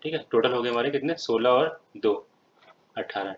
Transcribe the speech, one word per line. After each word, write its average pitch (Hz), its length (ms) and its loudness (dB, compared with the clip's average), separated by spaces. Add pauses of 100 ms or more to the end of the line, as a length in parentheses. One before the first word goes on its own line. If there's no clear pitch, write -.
ठीक 156 100 -4
है, 156 180 -6
Total 123 220 4
हो 123 80 0
गए 120 80 -2
हमारे 120 220 0
कितने, 147 260 -2
सोलह 117 320 0
और 151 320 2 (160)
दो, 104 160 2 (840)
अठारह, 98 400 -8